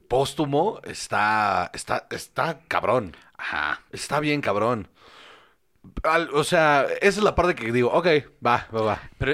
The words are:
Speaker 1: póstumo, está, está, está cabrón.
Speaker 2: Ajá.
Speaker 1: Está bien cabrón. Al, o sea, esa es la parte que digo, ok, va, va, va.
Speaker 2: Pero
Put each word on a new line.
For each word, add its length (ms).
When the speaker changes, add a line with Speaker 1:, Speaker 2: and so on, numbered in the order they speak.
Speaker 1:
póstumo, 760
está, 880
está, 380
está 580
cabrón. 480
Speaker 2:
Ajá. 420
Speaker 1:
Está 280
bien 220
cabrón. 460
Al, 320
o 80
sea, 440
esa 200
es 40
la 100
parte 200
que 180
digo, 200
ok, 140
va, 300
va, 80
va. 200
Speaker 2:
Pero 160